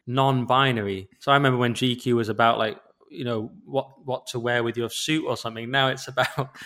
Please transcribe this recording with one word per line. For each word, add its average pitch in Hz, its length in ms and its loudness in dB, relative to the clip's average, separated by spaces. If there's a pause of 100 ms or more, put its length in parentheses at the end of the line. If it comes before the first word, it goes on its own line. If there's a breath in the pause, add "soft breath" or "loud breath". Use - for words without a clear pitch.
non-binary. 123 1000 2 (120)
So - 100 -2
I 139 60 8
remember 135 220 4
when 120 160 2
G 123 200 0
Q 123 220 0
was 113 120 0
about, 113 300 4
like, 110 180 -2 (320)
you 170 160 -12
know, 113 280 -4 (120)
what, - 400 -6
what 131 240 -6
to 123 120 -6
wear 120 240 0
with 117 120 -2
your 117 140 -4
suit - 340 -2
or 120 120 -2
something. 117 340 -10
Now 135 180 2
it's 131 200 -6
about 131 580 -4